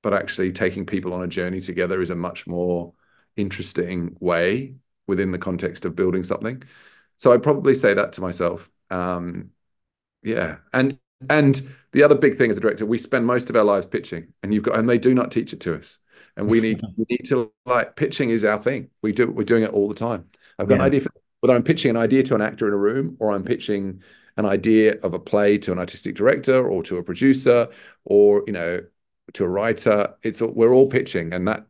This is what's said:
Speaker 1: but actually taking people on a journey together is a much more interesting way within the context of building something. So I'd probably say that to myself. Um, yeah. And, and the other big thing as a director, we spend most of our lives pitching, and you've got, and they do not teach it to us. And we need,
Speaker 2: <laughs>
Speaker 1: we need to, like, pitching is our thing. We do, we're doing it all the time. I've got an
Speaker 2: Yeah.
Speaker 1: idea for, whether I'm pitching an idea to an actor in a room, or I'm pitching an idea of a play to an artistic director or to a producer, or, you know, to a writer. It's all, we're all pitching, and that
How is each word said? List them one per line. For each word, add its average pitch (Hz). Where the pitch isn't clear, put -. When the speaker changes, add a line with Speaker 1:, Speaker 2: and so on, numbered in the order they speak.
Speaker 1:
but 101
actually 95
taking 95
people 90
on 90
a 90
journey 92
together 92
is 85
a 90
much 87
more 87
interesting 90
way 90
within 98
the 90
context 90
of 85
building 92
something. 120
So 123
I'd 120
probably 139
say 120
that 101
to 90
myself. 90
Um, 90
yeah. 87
And, 135
and 143
the 139
other 147
big 135
thing 120
as 101
a -
director, 110
we 117
spend 117
most 123
of 117
our 107
lives 101
pitching, -
and 101
you've 104
got, 113
and 117
they 120
do 127
not 127
teach -
it -
to 85
us. -
And 104
we 113
need, 110
Speaker 2:
<laughs> 92
Speaker 1:
we 110
need 123
to, 120
like, 123
pitching 143
is 113
our 107
thing. 135
We 107
do, 117
we're 107
doing 117
it 107
all 101
the 104
time. 110
I've 101
got 131
an 127
Speaker 2:
Yeah. 135
Speaker 1:
idea 139
for, -
whether 123
I'm 123
pitching 160
an 113
idea 117
to 131
an 107
actor 107
in 101
a 101
room, 120
or 107
I'm 98
pitching 98
an 107
idea 107
of 90
a 90
play 104
to 98
an 90
artistic -
director 131
or 92
to 92
a 87
producer, 123
or, 104
you 110
know, 87
to 98
a 87
writer. 104
It's 113
all, 113
we're 113
all 131
pitching, 87
and 90
that -